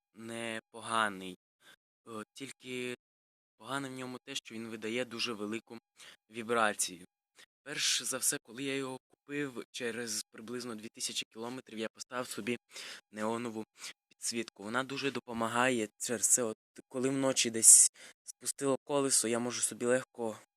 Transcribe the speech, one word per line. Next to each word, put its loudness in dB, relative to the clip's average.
непоганий. -2
Е, -10
тільки -8
погане -6
в -10
ньому -8
те, -12
що -8
він -6
видає -2
дуже -4
велику -6
вібрацію. 0
Перш 0
за -4
все, 0
коли -12
я -2
його -6
купив, -6
через -4
приблизно -10
дві -12
тисячі -6
кілометрів -10
я -2
поставив -6
собі -4
неонову -4
підсвітку. -6
Вона -2
дуже -4
допомагає 0
через 0
це. 4
От -2
коли 0
вночі 2
десь 10
спустило -2
колесо, 4
я 4
можу -2
собі 0
легко 0